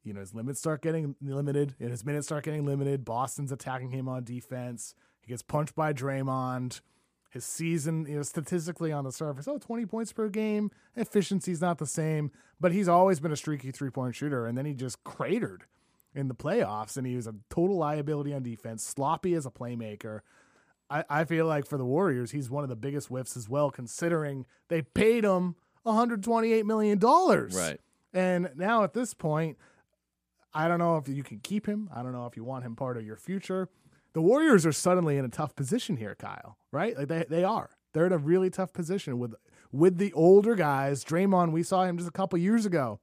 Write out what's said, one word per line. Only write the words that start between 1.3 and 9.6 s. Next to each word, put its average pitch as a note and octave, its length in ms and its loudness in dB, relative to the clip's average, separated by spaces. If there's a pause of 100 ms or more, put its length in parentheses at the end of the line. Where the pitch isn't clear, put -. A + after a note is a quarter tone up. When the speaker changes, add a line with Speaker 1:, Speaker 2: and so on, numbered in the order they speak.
Speaker 1:
and A#2+ 120 -6
his A#2+ 140 -8
minutes C#3+ 220 -4
start D3 160 -6
getting D3+ 220 -4
limited. C#3 400 -2
Boston's C3 460 -4
attacking C3 400 -8
him C3 180 -6
on B2+ 140 -8
defense. B2 720 -12 (260)
He - 80 -20
gets A#2 120 -10
punched D3+ 340 -4
by D#3 180 0
Draymond. C3 880 -4 (480)
His B2 160 -14
season, D#3+ 640 -2
you D3 100 -6
know, D3 40 -2
statistically E3 680 -4
on C#3+ 140 -4
the C3 60 -6
surface, D3 360 -8
oh, C#4+ 100 -4
twenty A#3 300 -6